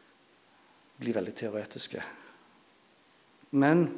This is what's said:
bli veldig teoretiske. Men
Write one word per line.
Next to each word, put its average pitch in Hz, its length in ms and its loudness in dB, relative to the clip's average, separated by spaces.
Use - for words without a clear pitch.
bli 120 160 -4
veldig 101 240 -4
teoretiske. 104 640 -6
Men 151 320 6